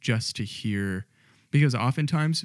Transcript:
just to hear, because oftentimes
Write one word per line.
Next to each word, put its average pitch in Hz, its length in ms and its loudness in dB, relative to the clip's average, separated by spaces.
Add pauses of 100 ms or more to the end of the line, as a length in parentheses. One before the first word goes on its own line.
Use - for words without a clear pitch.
just - 360 -2
to 117 60 -4
hear, 101 600 -4 (460)
because 143 240 4
oftentimes 151 680 0